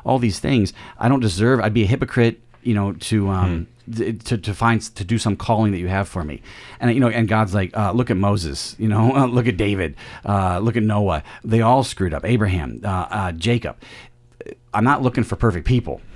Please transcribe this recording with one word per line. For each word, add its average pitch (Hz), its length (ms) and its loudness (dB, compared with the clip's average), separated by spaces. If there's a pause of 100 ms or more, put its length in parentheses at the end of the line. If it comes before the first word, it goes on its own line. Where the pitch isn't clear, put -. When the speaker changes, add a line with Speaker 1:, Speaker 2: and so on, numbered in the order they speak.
Speaker 1:
all 131 160 0
these 110 180 0
things. 104 340 0 (260)
I 117 100 0
don't 135 100 2
deserve, 113 400 2
I'd 107 160 0
be 113 80 4
a 98 40 2
hypocrite, 117 540 0 (220)
you 120 120 0
know, 101 180 0
to, 98 380 0
um, 90 360 0 (200)
Speaker 2:
Hmm. - 60 -12
Speaker 1:
th-, 110 340 -4
to, 120 120 -2
to 98 160 -6
find, 117 260 2 (140)
to 98 100 -8
do 113 140 0
some 101 160 0
calling 107 380 0
that 92 60 -4
you 87 100 -4
have 98 180 -2
for 90 160 -6
me. 76 180 -10 (380)
And, 117 160 0
you 139 60 2
know, 123 80 4
and 113 180 2
God's 107 260 0
like, 95 240 -2
uh, 104 140 2
"Look 120 220 0
at 95 40 2
Moses, 98 640 -2
you 113 80 -2
know, 120 400 4
<laughs> 120 60 -2
look 120 160 2
at 104 80 0
David, 95 400 -2 (280)
uh, 95 360 0
look 113 160 0
at 110 80 2
Noah. 104 400 0 (180)
They 113 200 2
all 127 200 4
screwed 92 320 -2
up. - 100 -6
Abraham, 90 600 0
uh, 104 40 -4 (220)
uh, 95 220 -4
Jacob." 87 440 -2 (1000)
I'm 104 100 2
not 123 180 4
looking 123 220 0
for - 120 -4
perfect 87 300 0
people. 120 340 0 (140)